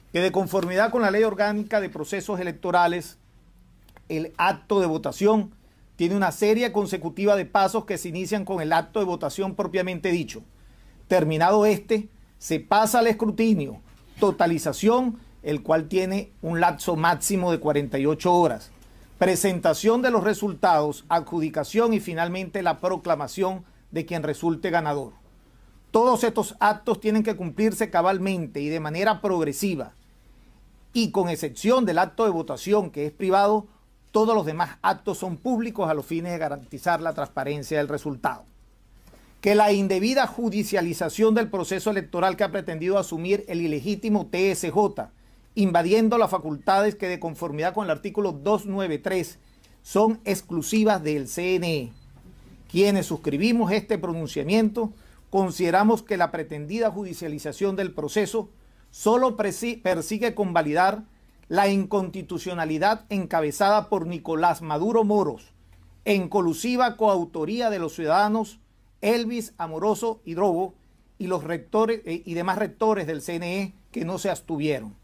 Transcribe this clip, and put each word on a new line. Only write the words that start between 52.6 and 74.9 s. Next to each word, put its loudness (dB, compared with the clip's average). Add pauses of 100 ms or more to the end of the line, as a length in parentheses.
Quienes 4
suscribimos 0
este 0
pronunciamiento, -2 (340)
consideramos 2
que -4
la 0
pretendida -4
judicialización -6
del -4
proceso -2 (420)
solo 2
presi-, -4
persigue 0
convalidar 0 (460)
la 4
inconstitucionalidad -2
encabezada 0
por 0
Nicolás -2
Maduro 0
Moros, 0 (520)
en 2
colusiva 0
coautoría 0
de -4
los -6
ciudadanos 0 (420)
Elvis -2
Amoroso -2
y -10
Drobo 0 (440)
y -6
los -2
rectores, -2
eh, -6
y -8
demás -2
rectores 0
del -6
C -6
N -4
E -8 (180)
que -6
no -4
se -4
abstuvieron. -4